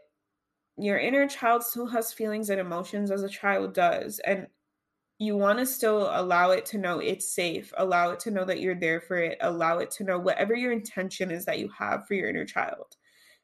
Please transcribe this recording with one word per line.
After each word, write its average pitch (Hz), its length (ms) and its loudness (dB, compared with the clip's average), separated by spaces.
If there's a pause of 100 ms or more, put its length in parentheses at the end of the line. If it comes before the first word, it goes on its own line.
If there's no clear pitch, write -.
(760)
your 202 200 2
inner 277 300 4
child 240 360 2
still 240 240 -4
has 226 260 -2
feelings 214 360 -4
and 196 100 2
emotions 185 520 -2
as 196 100 0
a 196 80 -2
child 196 460 0
does. - 440 2
And - 280 -2 (720)
you 214 180 0
wanna 208 280 4
still 214 460 2
allow 180 400 4
it 185 160 2
to 220 100 -6
know 175 220 -2
it's - 320 -2
safe, 170 460 -4
allow 175 340 4
it 180 100 -6
to 233 100 -6
know 190 140 -2
that 185 160 -2
you're 180 180 -2
there 165 220 0
for 180 160 -4
it, 165 240 0
allow 170 380 2
it - 120 -4
to - 140 -8
know 190 120 0
whatever 190 380 2
your 247 160 0
intention 190 580 -4
is 175 160 -6
that 165 140 -2
you 202 180 -6
have - 300 -2
for 202 80 -2
your 175 140 -2
inner - 160 -4
child. - 500 -8 (480)